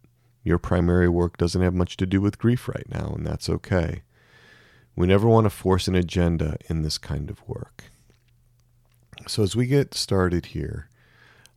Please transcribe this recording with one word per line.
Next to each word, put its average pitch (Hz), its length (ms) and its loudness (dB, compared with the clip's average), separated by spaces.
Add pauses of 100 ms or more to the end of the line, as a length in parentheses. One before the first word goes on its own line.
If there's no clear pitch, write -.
(440)
your 85 140 2
primary 87 500 2
work 87 300 0
doesn't 87 240 0
have 90 140 2
much 87 220 -2
to 95 100 -2
do 95 120 2
with 101 200 -2
grief 120 280 0
right - 220 -8
now, 73 260 -6
and 76 100 -6
that's 76 220 -6
okay. 85 540 -2 (960)
We 90 100 0
never 98 220 4
want 113 180 6
to 98 60 2
force 92 360 0
an 92 60 0
agenda 85 640 0 (100)
in 80 140 -2
this 78 160 -4
kind 73 320 -8
of - 180 -14
work. - 440 -14 (1400)
So 110 160 0
as 98 120 0
we 123 120 0
get 139 260 2
started 90 540 0
here, 76 420 -8 (680)